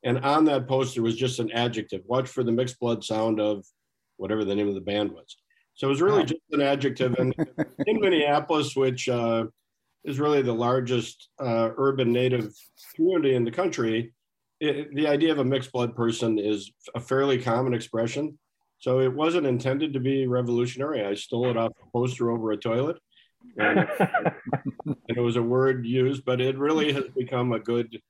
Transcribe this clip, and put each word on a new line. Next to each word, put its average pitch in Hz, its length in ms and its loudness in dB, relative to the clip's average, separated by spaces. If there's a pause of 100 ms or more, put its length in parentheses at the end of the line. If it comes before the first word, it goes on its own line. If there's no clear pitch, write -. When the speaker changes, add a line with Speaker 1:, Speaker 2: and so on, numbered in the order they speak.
Speaker 1:
And 127 140 0
on 147 260 2
that 135 240 2
poster 131 340 0
was 113 140 0
just 127 240 -2
an 110 100 -2
adjective, 117 560 -4
"Watch 127 220 -2
for 131 160 -4
the 117 80 0
mixed 123 260 -2
blood 117 240 -2
sound 110 380 0
of," 104 240 -2 (520)
whatever 104 280 -2
the 98 100 0
name 101 140 0
of 101 80 -4
the 92 160 -8
band 104 180 0
was. - 200 -20 (440)
So 135 140 -4
it - 20 2
was 139 100 0
really 202 200 4
Speaker 2:
Wow. 147 140 0
Speaker 1:
just - 60 -10 (120)
an 147 80 2
adjective. 135 580 0
And 127 160 0
Speaker 2:
<laughs> - 540 -4
Speaker 1:
in 220 120 2
Minneapolis, 147 760 2
which, 131 320 0
uh, 117 380 0 (580)
is 139 160 -6
really 147 220 4
the 120 260 0
largest, 123 640 -2 (100)
uh, 113 360 0
urban 135 360 2
Native 123 420 0 (400)
community 160 400 2
in 123 100 2
the 117 60 -2 (120)
country, 117 500 -2 (480)
it, 147 340 -4
the 151 220 0
idea 160 160 4
of 143 80 0
a 131 40 2 (100)
mixed 127 180 -4
blood 123 240 -2
person 117 420 0
is 101 320 -2 (240)
a 120 60 -4
fairly 135 380 0 (120)
common 120 240 0
expression. 117 640 -4 (400)
So 127 220 0
it 131 120 2
wasn't 156 340 0
intended 135 480 0
to 131 60 -2
be 131 280 0
revolutionary. 123 760 0
I 101 100 -2
stole 123 360 -2
it 117 60 0
off 113 160 0 (100)
a - 80 -20
poster 123 400 -2
over 110 220 -2
a 104 40 -2
toilet. 123 420 -2 (580)
And, - 380 2
Speaker 3:
<laughs> - 40 -12 (880)
Speaker 1:
and 127 300 -6
it 120 40 -2
was 120 160 2
a 120 60 2
word 127 440 2
used, 127 380 0
but 127 160 0
it 131 160 0
really 147 360 2
has 139 120 -2 (120)
become 123 360 0
a 113 60 0
good 117 520 -2